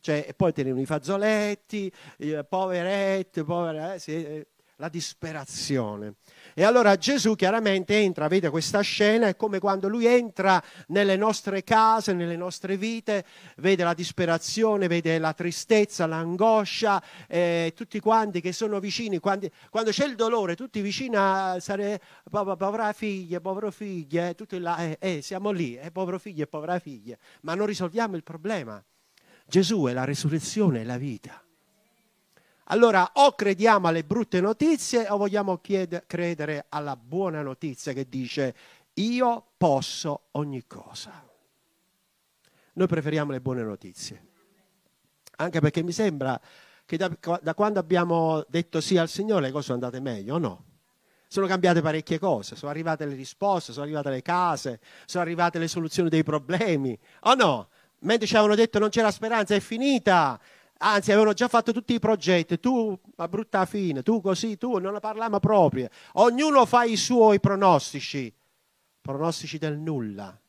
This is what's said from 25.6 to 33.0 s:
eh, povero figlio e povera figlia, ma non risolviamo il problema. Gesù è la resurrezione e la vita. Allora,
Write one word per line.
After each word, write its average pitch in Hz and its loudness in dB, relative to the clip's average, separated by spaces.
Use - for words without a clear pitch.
eh, 156 -18
povero 185 -6
figlio 160 -8
e 143 -6
povera 160 -6
figlia, 120 -16
ma 160 -6
non 208 -2
risolviamo 190 -4
il 156 -10
problema. 156 -10
Gesù 185 2
è 123 0
la 127 -2
resurrezione 143 -2
e - -8
la 123 -6
vita. 131 -10
Allora, 202 4